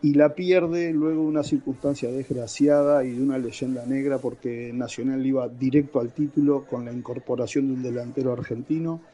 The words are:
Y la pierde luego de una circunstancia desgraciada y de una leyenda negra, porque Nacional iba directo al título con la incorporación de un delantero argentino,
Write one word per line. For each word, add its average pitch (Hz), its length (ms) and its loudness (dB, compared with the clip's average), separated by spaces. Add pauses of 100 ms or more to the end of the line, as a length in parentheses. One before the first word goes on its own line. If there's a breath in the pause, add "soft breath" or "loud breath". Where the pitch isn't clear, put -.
Y 147 100 4
la 147 220 6
pierde 170 580 2
luego 156 300 0
de 156 40 0
una 151 160 0
circunstancia 135 680 -2
desgraciada 143 920 2
y 127 80 -4
de 120 120 -2
una 135 160 0
leyenda 123 480 -6
negra, 135 320 -2
porque 120 520 -6
Nacional 127 540 -4
iba 131 220 0
directo 131 520 2
al 120 140 -4
título 143 520 2
con 120 200 -6
la 120 80 -10
incorporación 123 720 -2
de 131 60 0
un 127 100 -4
delantero 120 480 -4
argentino, 156 680 -4 (120)